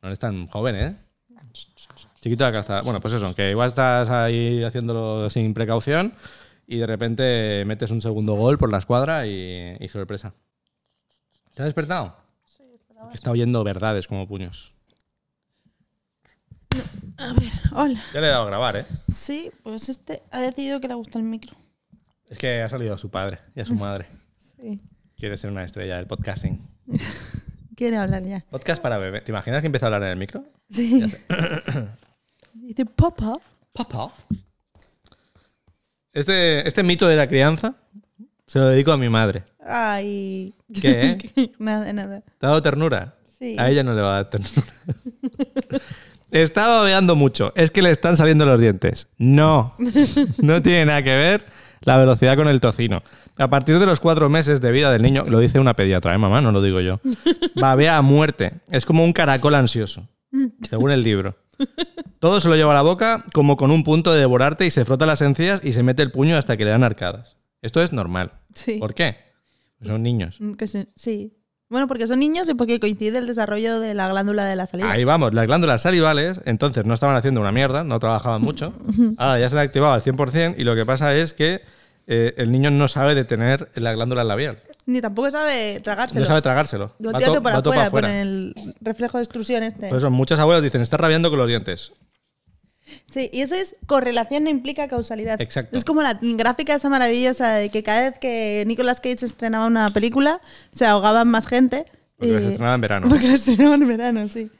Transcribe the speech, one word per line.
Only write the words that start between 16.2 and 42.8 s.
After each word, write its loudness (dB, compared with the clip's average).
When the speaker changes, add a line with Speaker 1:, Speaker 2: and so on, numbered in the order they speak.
Speaker 2:
No, -10
a -10
ver, 0
hola. -2
Speaker 1:
Ya -6
le 2
he 2
dado 0
a -6
grabar, -4
¿eh? -8
Speaker 2:
Sí, -8
pues -12
este -14
ha -10
decidido -8
que -12
le -10
gusta -12
el -6
micro. -12
Speaker 1:
Es -20
que -4
ha -6
salido -8
a -14
su -14
padre -8
y -12
a -8
su -6
madre. -8
Speaker 2:
<laughs> -20
Sí. -14
Speaker 1:
Quiere -10
ser -12
una -10
estrella -12
del -12
podcasting. -8
Speaker 2:
<laughs> -10
Quiere -4
hablar -4
ya. -10
Speaker 1:
Podcast -8
para -4
bebé. -6
¿Te -12
imaginas -6
que -6
empieza -2
a 0
hablar -2
en -4
el -6
micro? -12
Speaker 2:
Sí. 2
Speaker 1:
Ya 0
sé. -6
Speaker 2:
<coughs> -20
Dice, -8
"Papa". -2
Speaker 1:
Papa. -10
Este, 0
este -2
mito 2
de 6
la 2
crianza 0
se -2
lo 4
dedico 4
a 4
mi 0
madre. 0
Speaker 2:
Ay. -6
Speaker 1:
¿Qué, 2
eh? 0
Speaker 2:
<laughs> -20
Nada, -4
nada. -10
Speaker 1:
¿Te -4
ha 4
dado 4
ternura? -2